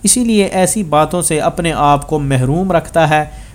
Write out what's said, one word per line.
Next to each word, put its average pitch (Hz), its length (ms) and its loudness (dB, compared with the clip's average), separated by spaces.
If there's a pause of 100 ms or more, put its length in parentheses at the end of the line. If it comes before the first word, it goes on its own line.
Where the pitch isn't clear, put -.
اسی 247 200 2
لیے 214 220 2
ایسی 185 380 0
باتوں 151 380 0
سے 156 180 -2
اپنے 165 340 -2
آپ 143 340 2
کو 156 120 -2
محروم 139 520 0
رکھتا 160 380 0
ہے 151 160 2 (300)